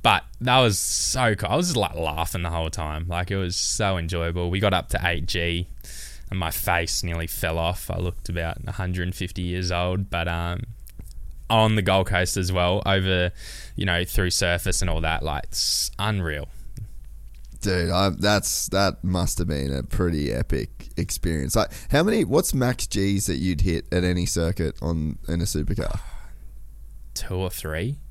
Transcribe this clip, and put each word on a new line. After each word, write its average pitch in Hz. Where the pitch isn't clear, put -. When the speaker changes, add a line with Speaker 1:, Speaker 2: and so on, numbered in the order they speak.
Speaker 1:
but 101
that 123
was 107
so -
cool. 98
I 120
was 180
just, 135
like, 98
laughing 82
the 82
whole 82
time. 78
Like, 87
it 98
was 90
so 98
enjoyable. 85
We 98
got 98
up 80
to -
eight 87
G, 87
and 92
my 82
face -
nearly 85
fell 82
off. 85
I 87
looked 87
about 85
a -
hundred 90
and 87
fifty 92
years 90
old, 92
but, 85
um, 85
on 110
the 104
Gold 95
Coast 92
as 92
well, 90
over, 92
you 95
know, 87
through 90
surface 87
and 87
all 80
that, 80
like, 73
it's -
unreal. 90
Speaker 2:
Dude, 90
I, 95
that's, -
that 95
must 90
have 85
been 69
a 67
pretty 78
epic -
experience. 80
Like, 107
how 151
many, 214
what's 156
max 123
G's 98
that 82
you'd 82
hit 87
at 90
any 90
circuit 82
on, 78
in 85
a -
supercar? -
Speaker 1:
Two -
or 92
three 87